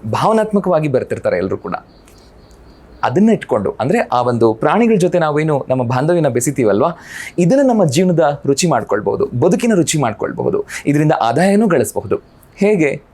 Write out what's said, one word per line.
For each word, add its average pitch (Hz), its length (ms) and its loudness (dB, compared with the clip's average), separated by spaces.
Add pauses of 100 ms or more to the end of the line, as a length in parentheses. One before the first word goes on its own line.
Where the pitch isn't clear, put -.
(120)
ಭಾವನಾತ್ಮಕವಾಗಿ 185 760 0
ಬರ್ತಿರ್ತಾರೆ 110 500 -2
ಎಲ್ರು 92 200 -2
ಕೂಡ. - 180 -10 (1300)
ಅದನ್ನ 151 260 2
ಇಟ್ಕೊಂಡು, 113 500 -2
ಅಂದ್ರೆ 156 200 0
ಆ 123 220 -2
ಒಂದು 117 320 2
ಪ್ರಾಣಿಗಳ 208 440 2
ಜೊತೆ 175 220 0
ನಾವೇನು 151 500 0
ನಮ್ಮ 131 140 0
ಬಾಂಧವ್ಯನ 147 440 0
ಬೆಸಿತೀವಲ್ವಾ, 123 640 0 (460)
ಇದನ್ನ 254 320 4
ನಮ್ಮ 214 160 2
ಜೀವನದ 156 600 0
ರುಚಿ 139 220 0
ಮಾಡ್ಕೊಳ್ಬಹುದು, 107 580 -2
ಬದುಕಿನ 220 480 0
ರುಚಿ 160 280 0
ಮಾಡ್ಕೊಳ್ಬಹುದು, - 640 -4 (200)
ಇದರಿಂದ 151 260 0 (100)
ಆದಾಯನೂ 190 460 2
ಗಳಿಸಬಹುದು. 110 540 -2 (340)
ಹೇಗೆ? 196 460 0 (120)